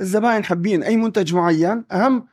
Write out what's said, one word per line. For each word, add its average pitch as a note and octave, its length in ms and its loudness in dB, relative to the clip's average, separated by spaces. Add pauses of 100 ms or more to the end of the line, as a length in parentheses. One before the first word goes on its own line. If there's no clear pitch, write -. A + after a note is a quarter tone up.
الزباين G#3+ 440 0
حابين G3 380 0
أي A3+ 140 0
منتج G#3 380 0
معين، F3 580 2
أهم B3 400 0